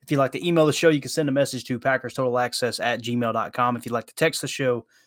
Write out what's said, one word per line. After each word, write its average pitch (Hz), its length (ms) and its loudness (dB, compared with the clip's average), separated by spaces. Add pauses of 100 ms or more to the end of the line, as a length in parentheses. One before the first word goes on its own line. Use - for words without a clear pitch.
If - 80 -20
you'd 147 80 2
like 135 140 4
to - 120 -8
email 170 220 4
the 147 80 4
show, 170 160 4
you 151 100 4
can 131 120 -10
send 151 180 0
a - 20 0
message 135 340 0
to 120 140 -4
packers 131 360 -2
total 123 240 0
access 120 400 -2
at 117 200 -2
gmail 117 320 -2
dot 110 220 -4
com. 123 240 0
If 113 80 -10
you'd 117 60 -6
like 117 160 -4
to - 80 -20
text 160 260 0
the 143 60 -8
show, 123 400 -2 (200)